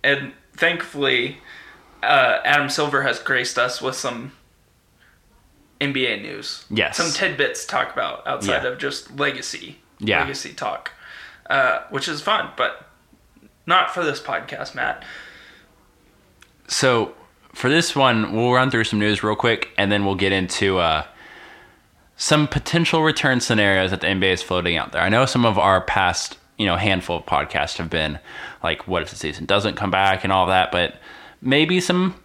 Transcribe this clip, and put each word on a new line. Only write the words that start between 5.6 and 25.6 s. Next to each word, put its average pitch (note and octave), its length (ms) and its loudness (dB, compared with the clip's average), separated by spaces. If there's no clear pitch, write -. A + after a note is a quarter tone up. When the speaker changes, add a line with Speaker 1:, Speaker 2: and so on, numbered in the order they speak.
Speaker 1:
N C#3 100 -2
B C3 160 0
A A2 100 -2
news. G#2 520 -12
Speaker 2:
Yes. G#2 260 2
Speaker 1:
Some E3+ 160 0
tidbits C#3+ 540 -2
to - 20 -10
talk - 240 -2
about - 340 -6
outside - 380 -2
Speaker 2:
Yeah. B2+ 60 -2
Speaker 1:
of B2+ 80 -8
just C3+ 420 -8
legacy, - 600 -6
Speaker 2:
Yeah. G2+ 220 2
Speaker 1:
legacy - 320 -6
talk, - 400 -8
uh, B2+ 400 2
which - 180 -4
is D3+ 140 -6
fun, - 340 -2
but - 320 -4
not F3 260 2
for F3+ 80 -4
this D3+ 200 -2
podcast, - 520 -8
Matt. - 300 -6
Speaker 2:
So A#2+ 460 2
for - 160 -2
this E3 260 2
one, A#2+ 380 2
we'll A#2+ 200 2
run B2+ 180 4
through A2+ 140 2
some G#2+ 140 0
news G#2 240 2
real G#2+ 120 2
quick, A2+ 420 0
and G2+ 140 2
then G2+ 140 2
we'll F#2+ 100 0
get G2 160 0
into, F#2+ 480 0
uh, D#2+ 240 2
some D3+ 300 2
potential D#3+ 560 0
return C#3+ 380 2
scenarios G2 500 4
that F#2 100 -4
the D#2+ 60 -2
N F#2+ 120 0
B F#2+ 80 4
A F#2 40 4
is F2 100 0
floating F2 360 0
out - 140 -4
there. D#2+ 100 -2
I F#2 80 2
know A#2+ 160 4
some B2+ 200 2
of G#2 140 4
our F#2 220 4